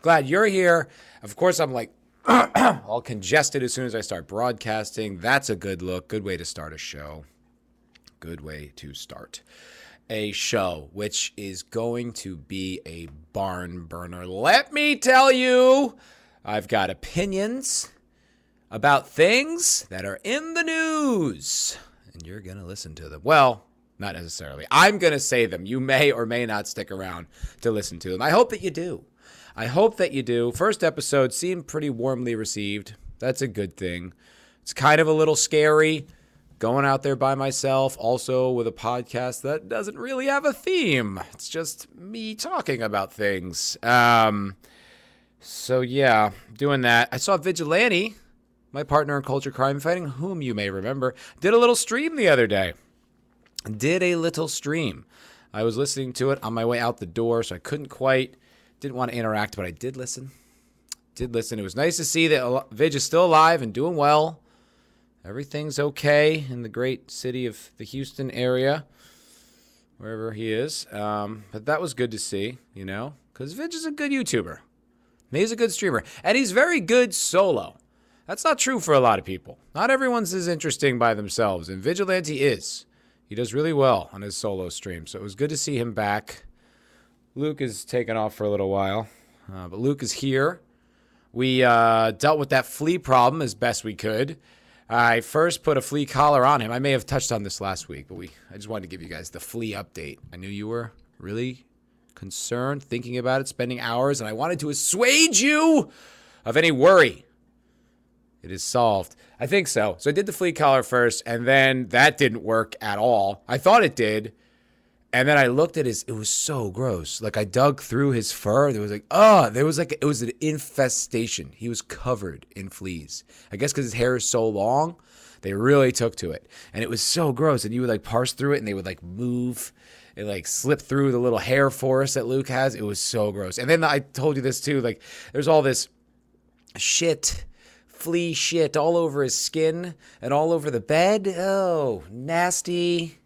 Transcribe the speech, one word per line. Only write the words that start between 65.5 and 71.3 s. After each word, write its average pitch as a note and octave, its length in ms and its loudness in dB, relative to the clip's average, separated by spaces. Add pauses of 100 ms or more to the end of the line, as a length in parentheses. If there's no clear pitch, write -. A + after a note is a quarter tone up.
okay D3 680 4
in B2 140 -8
the A2+ 80 -10
great B2 400 -4
city B2+ 380 -6
of - 300 -12
the A#2 60 -14
Houston C3 460 -8
area, B2+ 560 0 (1120)
wherever A2 360 -8
he A2 200 -4
is. B2+ 400 -4
Um, G#2 580 -4